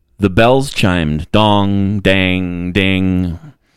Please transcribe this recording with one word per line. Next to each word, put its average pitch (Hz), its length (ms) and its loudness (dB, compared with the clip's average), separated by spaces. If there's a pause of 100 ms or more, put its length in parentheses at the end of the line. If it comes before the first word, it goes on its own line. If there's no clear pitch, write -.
(200)
The 98 100 2
bells 123 420 2
chimed, 82 600 -2
dong, 101 680 0
dang, 92 760 -2
ding. 92 680 0 (380)